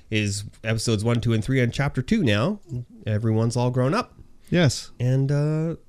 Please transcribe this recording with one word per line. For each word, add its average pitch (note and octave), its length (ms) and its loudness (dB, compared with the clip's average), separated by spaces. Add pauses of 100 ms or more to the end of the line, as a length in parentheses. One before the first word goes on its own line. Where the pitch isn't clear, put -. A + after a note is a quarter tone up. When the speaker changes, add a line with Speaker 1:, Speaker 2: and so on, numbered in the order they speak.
(120)
Speaker 1:
is G#2 320 0 (200)
episodes A2 420 0
one, A#2 160 2
two, A#2 120 0
and A2 100 0
three, C3 180 0
and A#2+ 120 0
chapter C#3+ 280 -2
two A3 220 0
now, B2+ 360 2 (480)
everyone's A2+ 500 2
all B2 140 2
grown B2+ 220 2
up. A#3 200 -2 (360)
Speaker 2:
Yes. D#3+ 500 2
Speaker 1:
And, C3+ 320 2
uh, D#3 440 -2 (140)